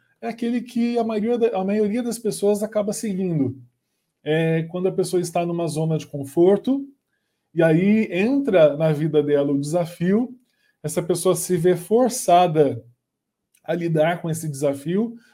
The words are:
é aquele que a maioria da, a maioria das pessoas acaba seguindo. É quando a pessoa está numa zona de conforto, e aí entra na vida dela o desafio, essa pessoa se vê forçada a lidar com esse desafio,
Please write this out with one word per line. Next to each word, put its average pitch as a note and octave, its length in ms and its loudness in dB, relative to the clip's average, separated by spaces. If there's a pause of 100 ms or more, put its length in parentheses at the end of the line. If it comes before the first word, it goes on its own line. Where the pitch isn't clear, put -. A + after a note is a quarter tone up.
(220)
é A3+ 80 -10
aquele A#3 320 -4
que A#3+ 360 -4
a A3+ 60 0
maioria A3 340 -2
da, A3+ 220 0
a F#3+ 60 -2
maioria G#3 360 -2
das A#3 160 -6
pessoas G3+ 460 -2
acaba G#3 300 -4
seguindo. F3+ 680 -4 (640)
É D#3+ 480 0
quando F3+ 160 -4
a F#3 60 0
pessoa F#3 280 -2
está F3 240 -2
numa E3+ 220 -4
zona D#3+ 320 -2
de - 80 -10
conforto, G3 800 2 (680)
e E3 80 -2
aí F#3+ 520 4
entra F#3+ 640 4
na D#3+ 160 2
vida D3+ 280 0
dela C#3+ 300 2
o C#3 80 0
desafio, E3+ 760 -2 (480)
essa D3+ 220 -4
pessoa F3 320 0
se F3 220 -2
vê F3+ 180 2
forçada F3 1080 2 (800)
a E3 100 -4
lidar E3+ 480 0
com E3 80 -6
esse D#3 180 -6
desafio, D3 680 -4 (180)